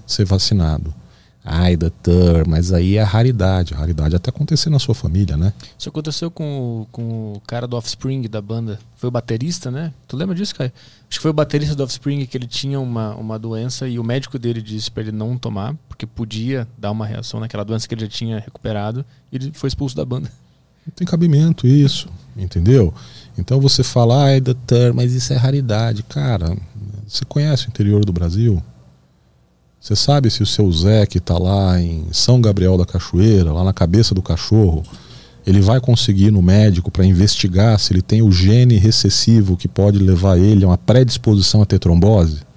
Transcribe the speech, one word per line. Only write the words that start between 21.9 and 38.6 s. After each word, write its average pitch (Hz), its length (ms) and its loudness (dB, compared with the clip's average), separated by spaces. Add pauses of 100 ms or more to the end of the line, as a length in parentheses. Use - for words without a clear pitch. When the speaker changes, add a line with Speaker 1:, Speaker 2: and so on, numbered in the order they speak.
Speaker 1:
entendeu? 98 580 2 (440)
Então 127 220 -2
você 135 240 2
fala, 123 420 2
"Ai, 139 160 4
doutor, 123 520 2
mas 123 200 0
isso 127 180 -4
é 135 60 0
raridade." 117 640 0
Cara, 101 540 -4 (500)
você - 160 -8
conhece 147 440 -2
o - 20 -8
interior 104 340 2
do 98 80 0
Brasil? 87 500 0 (1200)
Você - 160 -6
sabe 143 340 2
se - 140 -2
o - 20 2
seu 98 260 2
Zé, 101 340 2
que - 160 -2
tá 85 160 -2
lá 92 440 2
em 82 300 -4
São - 300 2
Gabriel 95 360 2
da 87 80 0
Cachoeira, 90 680 2
lá 87 100 -2
na 92 100 0
cabeça 95 400 2
do 92 80 0
cachorro, 85 640 2 (640)
ele 98 140 4
vai 110 180 4
conseguir 104 460 2
ir 110 60 6
no 101 100 4
médico 92 500 4
pra 92 140 2
investigar 98 720 2
se - 140 -2
ele 92 80 2
tem 110 200 0
o 107 100 6
gene 107 460 4